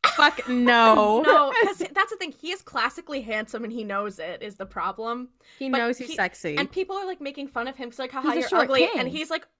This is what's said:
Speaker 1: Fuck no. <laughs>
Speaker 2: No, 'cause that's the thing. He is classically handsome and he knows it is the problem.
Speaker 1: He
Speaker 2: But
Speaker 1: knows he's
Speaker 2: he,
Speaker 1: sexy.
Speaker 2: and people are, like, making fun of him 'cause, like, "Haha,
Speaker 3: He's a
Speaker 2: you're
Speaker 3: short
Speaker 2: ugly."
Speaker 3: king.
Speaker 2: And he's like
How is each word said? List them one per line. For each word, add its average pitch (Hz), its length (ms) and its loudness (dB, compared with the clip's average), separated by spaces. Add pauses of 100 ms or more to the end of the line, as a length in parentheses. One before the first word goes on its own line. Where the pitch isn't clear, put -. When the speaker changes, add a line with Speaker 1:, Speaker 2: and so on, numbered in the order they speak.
(160)
Speaker 1:
Fuck 294 340 2
no. 226 720 6
<laughs> 320 60 4
Speaker 2:
No, 554 240 6 (120)
'cause 392 200 0 (100)
that's 415 180 2
the 403 60 -8
thing. 349 140 -6
He 320 200 -10
is 370 100 -8
classically 269 600 -4
handsome 214 420 -6
and 226 80 -8
he 233 120 -8
knows 202 340 -6
it 165 240 -10
is 208 140 -12
the 196 100 -10
problem. 220 640 -8 (300)
Speaker 1:
He 269 100 -6
Speaker 2:
But 262 80 0
Speaker 1:
knows 240 200 0
he's 247 120 -12
Speaker 2:
he, 320 60 -10
Speaker 1:
sexy. 180 420 -4
Speaker 2:
and 285 140 -2
people 381 260 -6
are, 392 80 -6
like, 370 160 -8
making 277 280 -10
fun 240 180 -6
of 269 80 -10
him 247 140 -10
'cause, - 100 -18
like, 254 120 -8
"Haha, 277 180 -4
Speaker 3:
He's - 80 0
a - 40 0
Speaker 2:
you're - 80 -4
Speaker 3:
short 339 140 4
Speaker 2:
ugly." 262 240 2
Speaker 3:
king. 403 120 -4
Speaker 2:
And 254 100 -2
he's 311 200 -8
like 320 160 -6 (140)